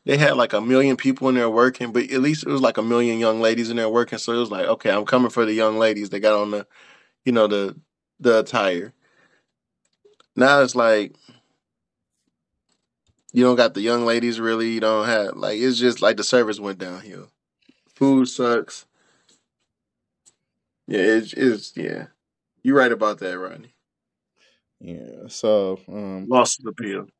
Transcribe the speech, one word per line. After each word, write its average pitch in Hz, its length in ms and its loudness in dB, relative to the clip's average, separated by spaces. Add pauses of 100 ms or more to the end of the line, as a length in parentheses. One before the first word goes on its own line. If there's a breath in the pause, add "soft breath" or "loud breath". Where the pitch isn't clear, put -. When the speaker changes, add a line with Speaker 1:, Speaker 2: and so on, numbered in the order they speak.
Speaker 1:
they 135 120 0
had, 143 200 2
like, 120 160 2
a 104 80 0
million 131 340 2
people 131 320 -2
in 127 80 2
there 120 140 0
working, 120 420 0
but 120 180 -2
at 131 120 -2
least 151 220 0
it - 60 -6
was, 139 120 -2
like, 117 160 2
a 110 40 0
million 117 380 0
young 113 220 0
ladies 113 280 0
in 117 60 -6
there 113 140 -2
working, 117 300 0
so - 120 -6
it 117 60 -2
was 120 120 -2
like, 95 180 -4
"Okay, - 220 0
I'm 104 160 0
coming 127 240 2
for 117 160 0
the 110 80 -2
young 110 240 0
ladies 104 320 0
that 98 120 -8
got 104 200 4
on 104 100 -4
the, 104 140 -6 (600 soft breath)
you 127 80 0
know, 113 140 4
the, 101 300 -4 (420)
the 117 200 4
attire." 101 540 -2 (1400)
Now 139 260 4
it's 127 140 0
like, 110 380 2 (2250 soft breath)
you 123 100 4
don't 127 140 6
got 117 160 4
the 101 80 -6
young 117 240 0
ladies 117 340 0
really, 113 300 -2
you 113 100 -4
don't 110 280 0
have, 107 280 -2
like, 107 240 -6
it's 127 180 0
just, 120 240 0
like, 101 140 2
the 101 80 -6
service 107 360 0
went 98 200 -10
downhill. 92 500 -14 (640)
Food 135 360 2
sucks. - 560 -2 (2000)
Yeah, 104 120 -2
it's, 110 340 2
it's, 117 440 -2
yeah. - 300 -8 (560)
You're 131 120 2
right 127 160 4
about 107 280 -2
that, 90 200 -8
Rodney. 92 360 -16 (1040)
Speaker 2:
Yeah, 76 480 -18
so, 98 600 0
um, 95 400 -12
Speaker 1:
Lost 131 300 2
his 131 100 -20
appeal. 101 400 -10 (120)